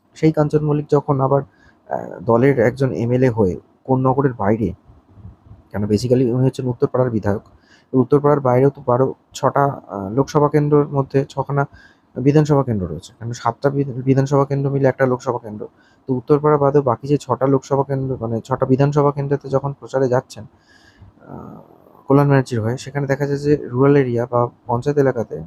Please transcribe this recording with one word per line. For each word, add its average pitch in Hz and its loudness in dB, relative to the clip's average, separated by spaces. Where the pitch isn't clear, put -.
সেই 160 2
কাঞ্চন 151 0
মল্লিক 147 -2
যখন 143 0
আবার, 139 2
আহ, 58 -8
দলের 117 2
একজন 123 0
এমএলএ 120 0
হয়ে 101 0
কোন্নগরের 131 0
বাইরে, 107 -2
কেন 98 -6
basically 120 2
উনি 127 2
হচ্ছেন 127 -2
উত্তরপাড়ার 127 -2
বিধায়ক, 104 -2
তো 131 2
উত্তরপাড়ার 143 2
বাইরেও 131 2
তো 139 -8
বারো, 123 2
ছটা, 139 0
আহ, 101 -6
লোকসভা 139 0
কেন্দ্রের 147 2
মধ্যে 139 -2
ছখানা 139 -4
বিধানসভা 143 2
কেন্দ্র 107 -2
রয়েছে, - -12
কারণ 117 -8
সাতটা 117 -2
বিধ-, 135 -4
বিধানসভা 135 2
কেন্দ্র 139 -2
মিলে 139 2
একটা 131 0
লোকসভা 123 -2
কেন্দ্র। 107 -12
তো 135 -2
উত্তরপাড়া 147 0
বাদেও 143 2
বাকি 131 -2
যে 143 2
ছটা 127 -2
লোকসভা 139 0
কেন্দ্র, 135 -4
মানে 113 -4
ছটা 131 -2
বিধানসভা 143 2
কেন্দ্রতে 139 -6
যখন 139 -2
প্রচারে 135 -4
যাচ্ছেন, 120 -4
আহ, 87 -18
কল্যাণ 143 4
ব্যানার্জির 131 0
হয়ে, 113 -2
সেখানে 139 -6
দেখা 139 -2
যায় 143 -4
যে 147 2
রুরাল 139 2
এরিয়া 120 0
বা 120 2
পঞ্চায়েত 123 -2
এলাকাতে 123 0